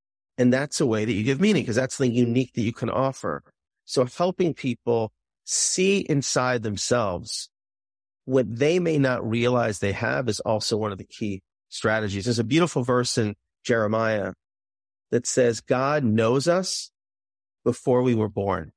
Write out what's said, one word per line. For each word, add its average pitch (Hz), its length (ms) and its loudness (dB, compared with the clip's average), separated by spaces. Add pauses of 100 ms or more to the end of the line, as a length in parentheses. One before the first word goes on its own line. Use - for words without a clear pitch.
(380)
And 123 140 6
that's 139 280 0
a 156 60 2
way 110 180 0
that 117 80 0
you 104 120 0
give 135 160 0
meaning 190 260 2
'cause 113 100 -2
that's 127 200 -2
something 123 180 2
unique 123 400 2
that - 80 -2
you 113 100 0
can - 180 -6
offer." 113 520 -2 (420)
So - 200 0
helping 175 500 -2
people 120 580 -2 (320)
see - 560 0
inside 127 600 0
themselves 104 880 -4 (760)
what 131 240 2
they 143 300 2
may 170 200 0
not 127 300 2
realize 117 500 0
they 98 140 0
have 123 360 -2
is 104 120 0
also 107 360 -2
one 104 160 -2
of 95 60 -10
the 98 60 -14
key 101 380 -8 (260)
strategies. 107 580 -2
There's 117 120 0
a 117 60 0
beautiful 147 400 0
verse 123 340 0
in 104 160 0 (300)
Jeremiah 110 680 0 (760)
that 123 160 0
says, 120 340 2
"God 135 440 0
knows 113 420 2
us 180 460 -2 (720)
before 123 380 0
we 127 120 2
were 107 140 0
born." 98 480 -2